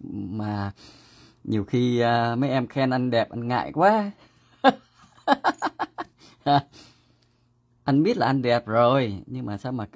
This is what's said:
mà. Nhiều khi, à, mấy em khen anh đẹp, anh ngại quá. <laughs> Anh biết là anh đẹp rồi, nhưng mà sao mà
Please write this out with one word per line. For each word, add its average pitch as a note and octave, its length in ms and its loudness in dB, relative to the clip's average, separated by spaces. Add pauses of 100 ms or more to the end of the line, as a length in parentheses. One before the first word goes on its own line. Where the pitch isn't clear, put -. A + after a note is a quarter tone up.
(140)
mà. G2+ 600 -4 (720)
Nhiều G#2+ 200 -2
khi, B2 360 0
à, A#2 340 2
mấy C3 160 -2
em B2+ 160 -2
khen C3 240 -2
anh B2+ 200 0
đẹp, A#2 200 0
anh A#2+ 180 -8
ngại B2 240 -2
quá. G3+ 380 2 (520)
<laughs> - 2000 -2 (1200)
Anh C#3+ 180 2
biết A3+ 140 2
là A#2+ 100 0
anh C3+ 160 0
đẹp A#2+ 240 0
rồi, A#2 600 2
nhưng B2+ 200 -10
mà G#2 120 -8
sao B2+ 140 -8
mà A#2 240 -6